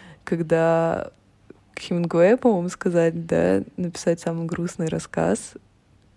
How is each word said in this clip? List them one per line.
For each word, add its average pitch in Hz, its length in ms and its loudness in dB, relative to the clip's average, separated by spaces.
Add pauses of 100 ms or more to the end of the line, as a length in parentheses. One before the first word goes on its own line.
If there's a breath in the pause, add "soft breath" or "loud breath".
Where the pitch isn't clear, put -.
(240 loud breath)
когда 165 880 0 (640)
Хемингуэй, 170 580 4
по-моему, 196 320 2
сказали, 170 440 0
да, 170 500 0 (140)
написать 170 440 -4
самый 165 260 -4
грустный 170 420 -4
рассказ, 165 680 -4 (640)